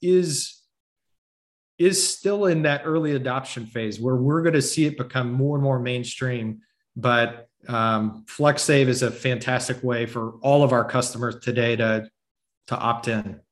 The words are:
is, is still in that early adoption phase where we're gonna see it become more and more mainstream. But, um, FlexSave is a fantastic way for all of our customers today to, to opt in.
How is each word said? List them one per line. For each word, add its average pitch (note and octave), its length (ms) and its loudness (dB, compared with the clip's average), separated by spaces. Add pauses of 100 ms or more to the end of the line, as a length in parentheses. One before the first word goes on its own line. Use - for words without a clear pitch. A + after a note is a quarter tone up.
is, F3 600 0 (1160)
is F3+ 300 2
still G3+ 380 0
in E3 160 4
that C#3+ 240 0
early D#3 300 0
adoption B2+ 500 -4
phase A2 340 -6
where C3 160 0
we're C#3+ 280 2
gonna D#3+ 180 4
see D#3 240 0
it D3 120 -4
become B2+ 360 -4
more C#3+ 240 0
and C#3 60 0
more C3+ 160 2
mainstream. B2 840 -4 (340)
But, A#2+ 540 0 (180)
um, A2 600 -2
FlexSave D3 600 4
is B2 140 0
a B2 80 0
fantastic B2+ 760 -4
way A#2+ 220 -2
for A2+ 360 -8
all C#3+ 220 4
of B2+ 80 4
our A#2 140 4
customers A#2+ 560 -4
today A#2 340 0
to, A2 320 0 (600)
to B2 100 -6
opt A#2 300 -2
in. G#2 320 -4 (120)